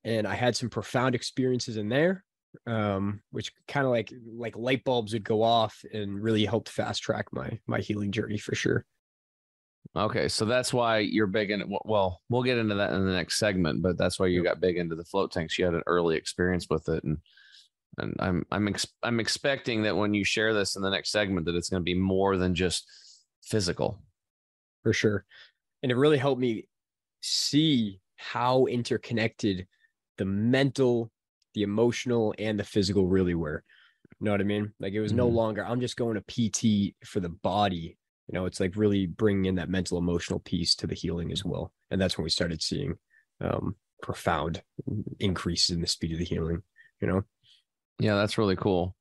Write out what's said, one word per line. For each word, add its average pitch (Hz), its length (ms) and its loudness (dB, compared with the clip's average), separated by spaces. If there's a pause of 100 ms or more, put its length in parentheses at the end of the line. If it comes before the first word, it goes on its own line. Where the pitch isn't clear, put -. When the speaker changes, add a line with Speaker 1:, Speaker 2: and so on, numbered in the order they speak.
Speaker 1:
And 110 220 0
I 95 100 -2
had 120 200 2
some 117 140 -4
profound 123 460 0
experiences 123 640 -2
in 107 120 -4
there, 165 340 2 (440)
um, 104 540 -2 (100)
which 117 200 -8 (160)
kinda 135 220 0
like, 117 240 0 (120)
like 117 300 -10
light 123 280 0
bulbs 117 300 0
would 107 120 -4
go 110 160 2
off 113 500 4
and 101 300 -6
really 107 240 4
helped 107 240 -2
fast 113 320 -4
track - 320 -4
my, - 340 -8
my 117 120 0
healing 104 320 -4
journey 107 260 -4
for - 180 -6
sure. - 300 0 (1080)
Speaker 2:
Okay, 107 340 0
so - 160 -2
that's 123 260 0
why 117 280 2
you're 107 280 2
big 101 240 0
in, 104 80 -2
w-, 95 240 -4
well, 98 460 0
we'll 123 140 0
get 123 160 2
into 107 160 0
that 101 180 0
in 95 120 2
the 95 60 2
next 90 280 -2
segment, 92 420 2
but 90 160 0
that's 90 220 0
why 95 80 2
you 90 160 2
Speaker 1:
Yep. 87 100 2
Speaker 2:
got 82 80 -4
big 87 160 2
into 85 180 -4
the 82 80 -10
float 98 280 -2
tanks. 82 260 -4
You 87 80 2
had 87 80 2
an 85 140 -2
early 85 280 2
experience 90 540 -2
with 80 180 0
it, 80 160 -2
and, 76 140 -2 (800)
and 50 220 -6
I'm, 90 320 0
I'm 104 160 0
ex-, - 260 -4 (100)
I'm 117 160 0
expecting 120 640 -2
that 101 140 2
when 104 160 2
you 104 100 2
share 110 300 2
this 101 220 0
in 98 60 -8
the 98 100 0
next - 200 -2
segment, 98 340 0
that 85 100 -2
it's 87 140 -2
gonna 92 140 0
be 90 120 0
more 95 420 4
than 90 180 2
just 90 320 -2 (560)
physical. - 580 -2 (800)
Speaker 1:
For 113 100 2
sure. 101 320 0 (560)
And 131 100 0
it 120 40 2
really 147 220 4
helped 131 220 0
me 120 280 -2 (540)
see 131 760 2 (160)
how 127 500 2
interconnected 113 1040 0 (500)
the 101 80 0
mental, 120 840 2 (420)
the 107 100 0
emotional, 113 720 2
and 107 220 -2
the 104 60 -4
physical 95 420 2
really 90 280 4
were. 80 280 -4 (560)
You - 60 -8
know 104 60 2
what 101 100 2
I - 20 0
mean? 104 360 -2
Like, 98 140 -6
it 107 60 -2
was 107 140 -2
no 123 140 4
Speaker 2:
Mm-hmm. 117 80 2
Speaker 1:
longer, 110 300 0
"I'm 120 140 -2
just 123 160 -4
going 117 200 -2
to 98 60 -4
P 113 280 -2
T 104 460 2 (100)
for - 160 -4
the 87 80 -4
body." 90 680 0 (320)
You - 100 -12
know, 92 80 -2
it's, 92 140 -6
like, 95 160 0
really 101 320 4
bringing 98 380 2
in 95 100 2
that 85 140 -2
mental, 90 280 -2
emotional 87 420 -2
piece - 360 0
to - 100 -6
the 85 80 -4
healing 85 380 -4
as 82 120 -6
well. - 300 -6 (160)
And 95 100 -2
that's 95 160 2
when 85 100 -4
we 82 40 -4
started 82 320 -2
seeing, 92 320 -4 (480)
um, - 340 -2 (280)
profound 80 580 -2 (580)
increases 90 520 0
in 85 100 -2
the 85 60 -2
speed - 240 -2
of 80 80 -4
the 87 60 -2
healing, 85 360 -2 (400)
you 104 60 0
know? 95 160 2 (760)
Speaker 2:
Yeah, 107 160 4
that's 104 240 2
really 101 180 4
cool. 92 460 0